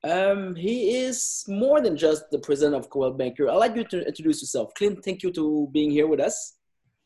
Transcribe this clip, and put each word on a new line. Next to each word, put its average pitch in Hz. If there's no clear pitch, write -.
Um, 190
he 220
is 254
more 247
than 196
just 156
the 143
president 147
of 127
Coldwell 135
Banker. 131
I'd 147
like 220
you 233
to 180
introduce 156
yourself. 123
Clint, 202
thank 190
you 180
to 151
being 151
here 147
with 151
us. -